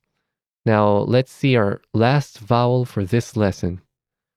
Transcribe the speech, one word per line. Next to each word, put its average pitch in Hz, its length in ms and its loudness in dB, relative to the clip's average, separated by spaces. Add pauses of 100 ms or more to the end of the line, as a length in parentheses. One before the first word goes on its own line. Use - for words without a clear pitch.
(640)
Now, 107 320 2
let's 110 340 0
see 135 240 -2
our 101 260 0 (120)
last 127 460 0
vowel 120 460 0
for 110 180 -6
this 113 320 -4
lesson. 92 460 -4 (560)